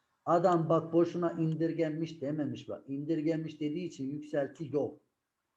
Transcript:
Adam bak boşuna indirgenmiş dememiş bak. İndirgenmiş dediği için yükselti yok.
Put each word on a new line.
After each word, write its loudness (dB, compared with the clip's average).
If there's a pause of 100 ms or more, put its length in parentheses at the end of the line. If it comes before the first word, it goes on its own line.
(240)
Adam 4
bak 2
boşuna 2
indirgenmiş 0
dememiş -4
bak. -10
İndirgenmiş -2
dediği -4
için -6
yükselti -4
yok. -2 (560)